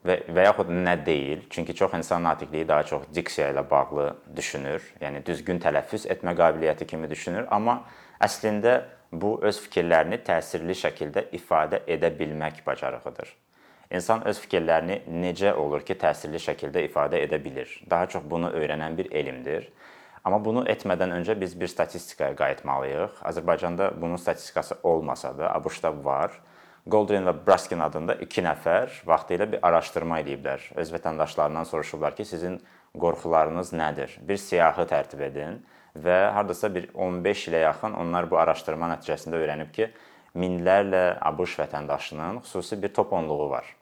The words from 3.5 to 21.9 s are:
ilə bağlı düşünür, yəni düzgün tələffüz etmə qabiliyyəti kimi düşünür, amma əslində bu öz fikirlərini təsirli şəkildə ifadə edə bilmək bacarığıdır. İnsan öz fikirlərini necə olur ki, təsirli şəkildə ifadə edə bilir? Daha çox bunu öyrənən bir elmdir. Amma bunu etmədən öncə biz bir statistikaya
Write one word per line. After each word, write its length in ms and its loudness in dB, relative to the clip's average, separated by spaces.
ilə 160 0
bağlı 400 2
düşünür, 480 -6
yəni 240 -8
düzgün 340 -2
tələffüz 540 0
etmə 240 -2
qabiliyyəti 540 4
kimi 180 -6
düşünür, 400 -6
amma 300 0
əslində 540 4
bu 320 -2
öz 240 0
fikirlərini 640 4
təsirli 480 0
şəkildə 480 -2
ifadə 480 2
edə 320 2
bilmək 480 -4
bacarığıdır. 640 -6
İnsan 320 2
öz 160 -2
fikirlərini 640 2
necə 480 2
olur 320 -2
ki, 160 -2
təsirli 320 0
şəkildə 420 -2
ifadə 320 2
edə 160 0
bilir? 320 -10
Daha 240 0
çox 160 -6
bunu 240 -2
öyrənən 480 -2
bir 100 -4
elmdir. 640 -4
Amma 240 0
bunu 240 0
etmədən 540 0
öncə 180 0
biz 200 -4
bir 120 -2
statistikaya 640 -4